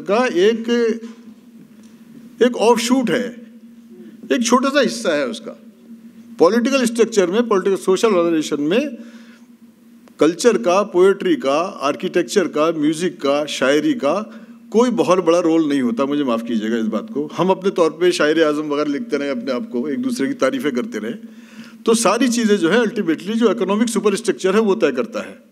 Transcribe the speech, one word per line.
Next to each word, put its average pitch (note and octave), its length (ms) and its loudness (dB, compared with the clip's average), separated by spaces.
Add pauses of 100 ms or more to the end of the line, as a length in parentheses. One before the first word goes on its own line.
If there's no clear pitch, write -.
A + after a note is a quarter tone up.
का G#3+ 240 0
एक, A3 420 0 (1700)
एक B3 160 4
offshoot A#3 520 2
है, A#2+ 160 0 (1040)
एक B3+ 120 0
छोटा B3+ 240 2
सा C#4+ 120 2
हिस्सा F#3+ 340 -2
है D3 120 -2
उसका। - 300 -10 (840)
पॉलिटिकल A#3 460 4
स्ट्रक्चर G#3 460 2
में, A3+ 180 0
पॉलिटिकल G3 300 0
सोशल F#3+ 300 2
ऑर्गेनाइजेशन E3 540 0
में A#3 360 -2 (1200)
कल्चर F3 380 4
का, F#3 260 2
पोएट्री F#3 520 2
का, C3+ 220 0 (240)
आर्किटेक्चर E3 680 0
का, D#3 240 0
म्यूजिक D#3+ 480 -2
का, D3 280 0
शायरी C#3+ 480 2
का C3+ 180 0 (580)
कोई B3 200 4
बहुत E3+ 320 2
बड़ा E3+ 160 4
रोल E3 280 2
नहीं C#3+ 140 0
होता। A#2+ 220 0
मुझे D3 200 -2
माफ़ A#2 200 -2
कीजिएगा A2 320 -2
इस A2 100 -2
बात G#2 240 -4
को, C3+ 180 -6
हम F3 220 -2
अपने F#3+ 220 -2
तौर E3 180 2
पे E3+ 220 2
शायर D#3+ 320 2
आज़म D3+ 240 0
वगैरह D3 220 -2
लिखते C3+ 260 -4
रहे, C#3+ 140 -4
अपने B2+ 220 -6
आप A#2+ 180 -6
को B2 180 -4
एक B2+ 140 -4
दूसरे C3 260 -2
की C#3 80 -4
तारीफ़ें C3+ 380 -2
करते A2+ 240 -6
रहे, A2 140 -6 (680)
तो A3+ 160 2
सारी A3+ 340 2
चीज़ें A3+ 280 2
जो E3 140 2
है G#3+ 80 4
ultimately F#3 560 -2
जो A3+ 160 2
economic G3+ 380 0
superstructure F#3+ 640 0
है G#3+ 60 0
वो G3+ 140 0
तय D3+ 180 0
करता A#2 280 -6
है। F#2+ 160 -14 (160)